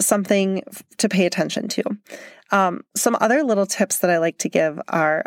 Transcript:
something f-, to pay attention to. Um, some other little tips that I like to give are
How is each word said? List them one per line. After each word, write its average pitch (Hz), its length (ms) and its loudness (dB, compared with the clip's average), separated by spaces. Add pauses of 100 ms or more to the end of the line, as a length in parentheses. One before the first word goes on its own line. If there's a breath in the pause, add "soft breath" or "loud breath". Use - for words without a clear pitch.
something 196 680 2
f-, - 160 -18 (160)
to 214 100 0
pay 185 180 2
attention 170 420 -4
to. - 160 -4 (640 loud breath)
Um, 190 340 0 (120)
some 233 240 2
other 247 220 2
little 208 240 2
tips - 320 -2
that 180 120 2
I 170 80 2
like 165 200 -2
to - 100 -6
give 160 400 0
are 156 380 0